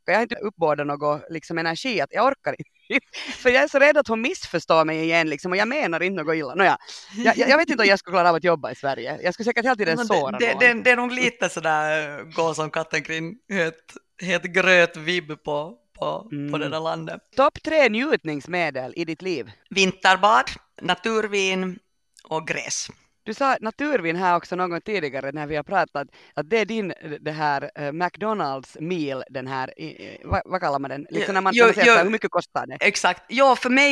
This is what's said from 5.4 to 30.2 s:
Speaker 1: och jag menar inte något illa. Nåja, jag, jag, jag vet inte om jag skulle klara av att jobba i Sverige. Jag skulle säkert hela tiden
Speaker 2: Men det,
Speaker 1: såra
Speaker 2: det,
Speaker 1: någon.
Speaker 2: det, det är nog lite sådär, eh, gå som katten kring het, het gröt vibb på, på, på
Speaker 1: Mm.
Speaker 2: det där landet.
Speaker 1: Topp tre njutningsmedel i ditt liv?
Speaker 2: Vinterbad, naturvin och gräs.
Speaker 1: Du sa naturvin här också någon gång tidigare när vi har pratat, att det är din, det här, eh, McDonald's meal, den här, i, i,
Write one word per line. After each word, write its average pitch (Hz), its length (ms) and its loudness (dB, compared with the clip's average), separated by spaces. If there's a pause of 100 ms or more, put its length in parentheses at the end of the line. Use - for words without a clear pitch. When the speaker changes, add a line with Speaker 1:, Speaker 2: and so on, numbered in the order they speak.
Speaker 1:
och 185 60 0
jag 208 100 2
menar 208 360 -2
inte 185 200 -2
något 160 120 0
illa. 147 200 -6
Nåja, 175 220 6 (400)
jag, 226 200 4
jag, 233 120 4
jag 277 80 8
vet 339 120 2
inte 247 140 2
om 202 60 6
jag 196 100 6
skulle 175 160 -8
klara 175 140 6
av 165 60 6
att 151 80 -2
jobba 151 280 0
i 127 40 -10
Sverige. 135 480 -4
Jag 175 100 0
skulle 220 120 -8
säkert 233 200 0
hela 254 100 2
tiden 175 220 0
Speaker 2:
Men 240 100 -2
det, 208 80 0
Speaker 1:
såra 135 220 0
Speaker 2:
det, 233 160 2
Speaker 1:
någon. - 60 -4
Speaker 2:
det, 247 140 6 (100)
det 247 80 6
är 247 60 4
nog 247 140 -2
lite 247 380 -2
sådär, 151 680 -2
eh, - 60 -12
gå 165 280 -2
som 156 180 -4
katten 160 320 -4
kring 160 320 -6 (140)
het, 165 440 -4 (280)
het 175 220 -2
gröt 180 540 4
vibb 160 300 -4 (160)
på, 151 320 -6 (240)
på, 151 300 -6
på - 20 -
Speaker 1:
Mm. 147 280 -6
Speaker 2:
det 151 100 -6
där 160 100 -4
landet. 165 420 -6 (140)
Speaker 1:
Topp 277 280 2
tre 311 260 4
njutningsmedel 160 1040 -2
i 170 100 -6
ditt 160 160 -8
liv? 151 300 -6 (180)
Speaker 2:
Vinterbad, 190 800 4 (320)
naturvin 190 1000 -2 (440)
och 156 240 -6
gräs. - 400 -6 (360)
Speaker 1:
Du 214 100 -10
sa 269 280 0
naturvin 220 540 -2
här 180 200 2
också 175 200 -4
någon 180 140 -2
gång 170 120 -6
tidigare 139 500 -6
när 147 160 -8
vi 156 80 -6
har 147 80 -4
pratat, 160 440 -2 (260)
att 151 160 -6
det 226 80 2
är 214 80 0
din, 202 280 -4 (280)
det 151 100 -6
här, 147 440 -2
eh, 151 60 -12 (100)
McDonald's 170 880 -6
meal, 151 480 -4
den 131 180 -10
här, 131 320 -6
i, 160 60 -12
i, 101 400 -16